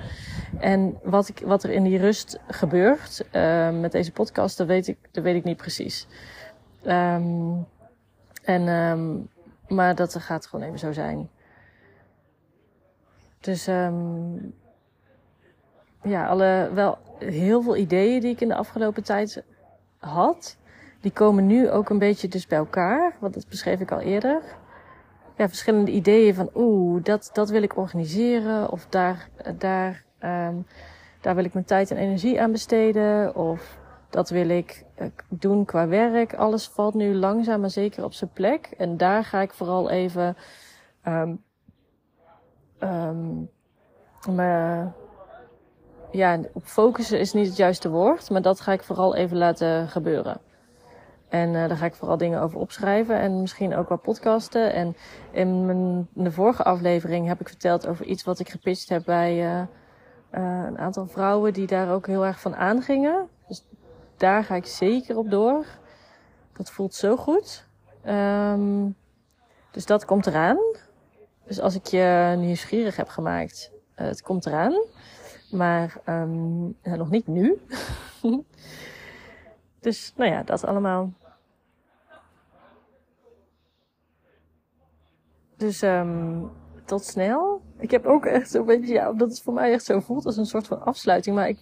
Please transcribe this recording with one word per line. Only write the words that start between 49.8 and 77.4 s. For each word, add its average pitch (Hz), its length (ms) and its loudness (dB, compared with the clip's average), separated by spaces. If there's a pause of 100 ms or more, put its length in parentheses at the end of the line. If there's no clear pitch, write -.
gebeuren. 160 520 -4 (880)
En, 170 260 0
eh, 165 140 0
daar 165 80 -2
ga 165 100 -2
ik 170 80 -4
vooral - 220 -2
dingen 170 240 -2
over 165 180 -2
opschrijven 208 600 0
en 190 220 0
misschien 185 360 -4
ook 175 120 -4
wel 175 100 -2
podcasten. 220 720 0
En 170 240 -4 (340)
in 185 360 0
mijn, 180 480 0
in 185 100 -2
de 175 80 0
vorige 196 300 2
aflevering 175 640 0
heb 175 140 -2
ik 185 80 -10
verteld 175 380 -2
over 170 180 -6
iets 190 200 -6
wat 185 140 -4
ik 180 100 -8
gepitcht - 400 -6
heb 175 160 -2
bij, 175 260 2
eh, 170 300 -2
eh, 180 60 -6 (1000)
een - 120 -10
aantal 190 280 -6
vrouwen 202 460 2
die 190 140 -4
daar 185 260 0
ook 190 140 -2
heel 190 200 0
erg 190 140 -4
van - 160 -6
aangingen. 277 720 0 (200)
Dus - 180 -16 (500)
daar 202 280 4
ga 196 100 -4
ik 175 120 -4
zeker 233 500 0
op 220 140 -2
door. 240 360 2 (840)
Dat - 180 -12
voelt 196 240 -6
zo 208 220 2
goed. - 500 -2 (360)
Ehm, 202 840 0 (840)
dus - 160 -12
dat 208 180 2
komt 196 220 2
eraan. 170 320 4 (840)
Dus 196 160 -8
als 185 140 0
ik 190 120 -8
je 180 520 4
nieuwsgierig 175 580 -2
heb - 120 -6
gemaakt, - 640 -6 (220)
eh, - 120 -6
het - 160 -6
komt 185 240 -4
eraan. 165 280 0 (800)
Maar, 170 500 0
ehm, 165 600 -4
ja, 175 320 -8
nog 165 140 -4
niet 226 160 0
nu. 196 320 2 (640)